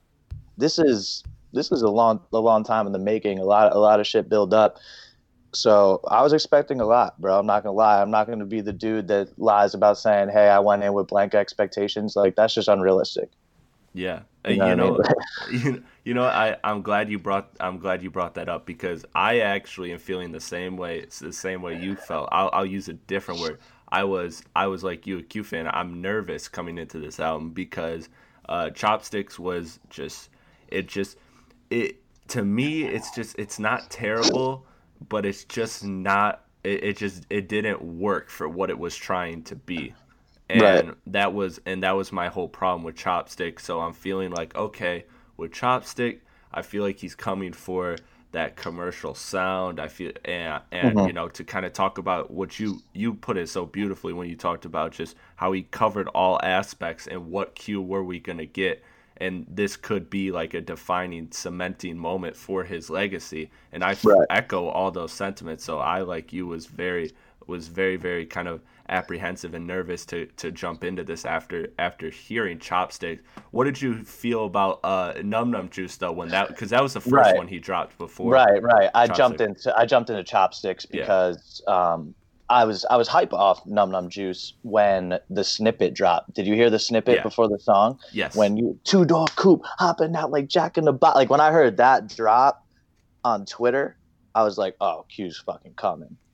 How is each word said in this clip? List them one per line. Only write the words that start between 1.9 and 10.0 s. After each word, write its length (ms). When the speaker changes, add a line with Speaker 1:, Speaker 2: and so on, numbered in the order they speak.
Speaker 1:
a 60
long 260
time 220
in 80
the 60
making. 400
A 40
lot, 300
a 60
lot 200
of 60
shit 240
build 240
up. 240
So 560
I 140
was 100
expecting 480
a 60
lot, 340
bro. 200
I'm 80
not 160
gonna 120
lie. 260
I'm 100
not 160
gonna 180
be 160
the 120
dude 340
that 320
lies 340
about 240
saying, 320